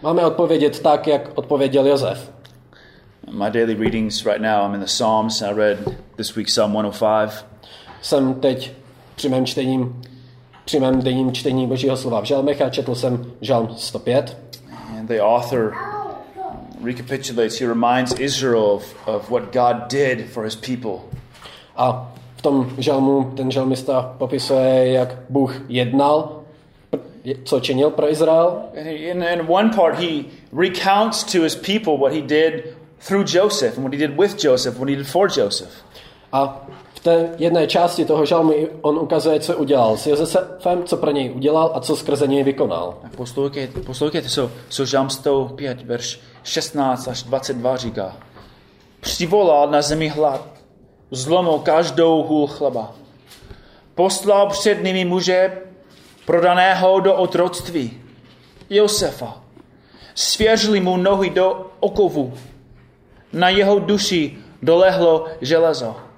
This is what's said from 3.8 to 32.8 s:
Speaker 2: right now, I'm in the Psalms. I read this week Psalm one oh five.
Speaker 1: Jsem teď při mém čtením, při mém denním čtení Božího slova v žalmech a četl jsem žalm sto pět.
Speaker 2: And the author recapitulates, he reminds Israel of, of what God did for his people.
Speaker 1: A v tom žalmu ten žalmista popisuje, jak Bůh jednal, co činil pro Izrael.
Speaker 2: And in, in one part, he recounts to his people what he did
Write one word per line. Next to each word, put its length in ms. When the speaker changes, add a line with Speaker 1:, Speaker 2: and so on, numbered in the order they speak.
Speaker 2:
right 160
now, 240
I'm 80
in 60
the 60
Psalms. 560
I 120
read 240
this 200
week 120
Psalm 280
one 120
oh 60
five. 400
Speaker 1:
Jsem 320
teď 380
při 140
mém 160
čtením, 560
při 140
mém 220
denním 300
čtení 360
Božího 300
slova 240
v 20
žalmech 380
a 80
četl 260
jsem 360
žalm 360
sto 220
pět. 380
Speaker 2:
And 80
the 140
author 520
recapitulates, 760
he 60
reminds 520
Israel 460
of, 300
of 220
what 140
God 380
did 380
for 160
his 100
people. 440
Speaker 1:
A 360
v 60
tom 360
žalmu 600
ten 140
žalmista 680
popisuje, 760
jak 240
Bůh 380
jednal, 720
co 160
činil 300
pro 220
Izrael. 500
Speaker 2:
And 80
in, 360
in 240
one 280
part, 240
he 240
recounts 680
to 180
his 140
people 420
what 160
he 80
did 420